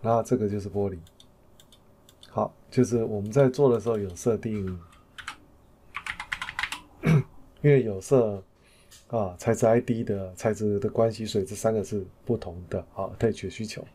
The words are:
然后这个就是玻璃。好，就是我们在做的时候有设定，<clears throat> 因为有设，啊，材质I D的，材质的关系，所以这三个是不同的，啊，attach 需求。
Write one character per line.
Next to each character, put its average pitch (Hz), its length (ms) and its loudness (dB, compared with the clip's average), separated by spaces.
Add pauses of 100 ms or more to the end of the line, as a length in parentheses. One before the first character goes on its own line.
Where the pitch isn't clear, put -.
然 113 120 2
后 113 80 2
这 123 140 0
个 107 120 0
就 104 120 -2
是 98 100 -8
玻 98 200 -2
璃。 90 80 -10 (1300)
好， - 240 -2 (160)
就 127 140 4
是 120 200 0
我 107 160 -4
们 101 100 -6
在 135 180 6
做 131 240 4
的 113 80 2
时 107 80 -4
候 113 100 0
有 95 180 -6
设 113 200 0
定， 98 440 -4 (2250)
<clears throat> - 40 0 (540)
因 147 100 6
为 135 140 6
有 101 160 -4
设， 107 420 2 (680)
啊， 98 300 -2
材 117 160 2
质 117 120 2
I 113 140 6
D 117 220 -2
的， 98 320 -6
材 110 200 0
质 104 260 0
的 107 80 -2
关 113 240 2
系， 107 140 -8
所 104 120 -2
以 95 60 0
这 104 100 -10
三 110 180 0
个 107 120 0
是 98 200 -6 (200)
不 117 120 -2
同 90 340 -10
的， 92 100 -2 (140)
啊， 98 240 -8
attach 104 320 -2
需 110 160 -10
求。 - 280 -12